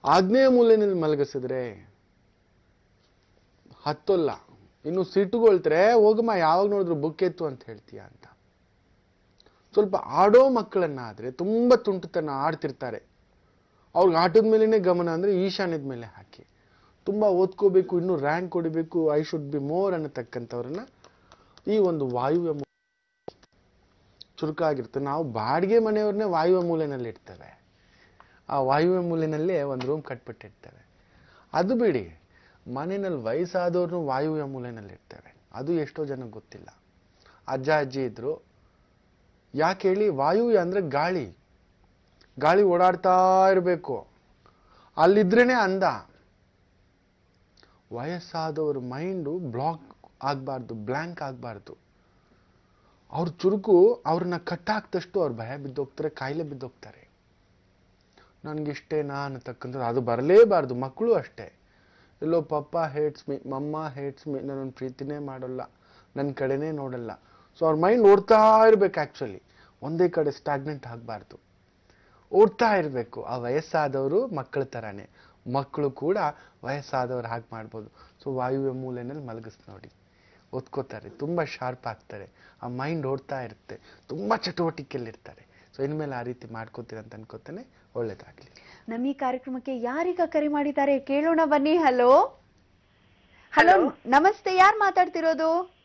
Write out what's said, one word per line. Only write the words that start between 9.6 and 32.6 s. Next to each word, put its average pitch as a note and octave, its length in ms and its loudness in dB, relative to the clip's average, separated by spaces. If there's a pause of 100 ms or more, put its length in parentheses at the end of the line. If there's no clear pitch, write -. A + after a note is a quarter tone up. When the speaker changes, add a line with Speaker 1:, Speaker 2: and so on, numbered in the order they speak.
Speaker 1:
ಸ್ವಲ್ಪ G3 220 2
ಆಡೋ G#3 540 6
ಮಕ್ಕಳನ್ನಾದ್ರೆ C3+ 840 -2
ತುಂಬಾ A3+ 440 4
ತುಂಟತನ F3+ 580 -4
ಆಡ್ತಿರ್ತಾರೆ, C3+ 720 -6 (920)
ಅವ್ರಿಗೆ E3+ 220 4
ಆಟದ G#3+ 260 6
ಮೇಲೇನೆ A3 360 4
ಗಮನ F3 300 2
ಅಂದ್ರೆ F#3 360 0
ಈಶಾನ್ಯದ F3+ 360 -4
ಮೇಲೆ B2+ 240 -10
ಹಾಕಿ. - 400 -20 (600)
ತುಂಬಾ G#3 220 0
ಓದ್ಕೋಬೇಕು, F#3 720 2
ಇನ್ನೂ F3+ 160 0
ರ್ಯಾಂಕ್ D#3 380 -2
ಹೊಡಿಬೇಕು, D#3+ 640 0
"I D#3 40 2
should D3+ 300 -6
be C#3+ 120 -4
more" F#3 300 -2
ಅನ್ನತಕ್ಕಂಥವ್ರನ್ನ B2+ 840 -8 (880)
ಈ G#3 100 2
ಒಂದು E3 300 2
ವಾಯುವ್ಯ C#3+ 440 0
ಮೂ-, C#3+ 160 -6 (1700)
ಚುರುಕಾಗಿರುತ್ತೆ. C#3 640 -4
ನಾವು C#3+ 240 -4
ಬಾಡಿಗೆ D3 560 0
ಮನೆಯವ್ರನ್ನೇ G#3+ 460 0
ವಾಯುವ್ಯ F3 420 2
ಮೂಲೆಯಲ್ಲಿ C#3+ 420 -4
ಇಡ್ತೇವೆ, - 520 -20 (880)
ಆ C#3+ 100 -2
ವಾಯುವ್ಯ D#3 400 0
ಮೂಲೆಯಲ್ಲೇ E3 640 -2
ಒಂದು C3 260 -6
ರೂಮ್ D3 160 -4
ಕಟ್ಬಿಟ್ಟಿರ್ತೇವೆ. - 840 -18 (680)
ಅದು F#3 220 0
ಬಿಡಿ, B2+ 440 0 (540)